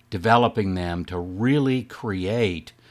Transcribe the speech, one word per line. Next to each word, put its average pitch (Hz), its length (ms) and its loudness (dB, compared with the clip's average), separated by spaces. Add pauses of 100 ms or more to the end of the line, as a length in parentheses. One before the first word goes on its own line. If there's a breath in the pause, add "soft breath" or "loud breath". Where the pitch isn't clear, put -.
(100 soft breath)
developing 110 640 2
them 87 300 -2
to 92 120 -8
really 123 680 0
create 98 880 -4 (180 soft breath)